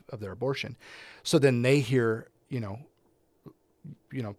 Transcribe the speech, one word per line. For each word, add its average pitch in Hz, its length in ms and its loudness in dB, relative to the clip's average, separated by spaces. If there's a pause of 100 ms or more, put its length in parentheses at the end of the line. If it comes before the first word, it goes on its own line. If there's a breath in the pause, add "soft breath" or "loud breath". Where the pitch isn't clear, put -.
of 113 100 -10
their 101 120 -8
abortion. 123 460 -4 (460 loud breath)
So - 160 4
then 127 240 4
they 135 160 6
hear, 117 480 2 (220)
you 131 100 -4
know, 104 180 -8 (1300)
you 131 100 -6
know, 104 180 -8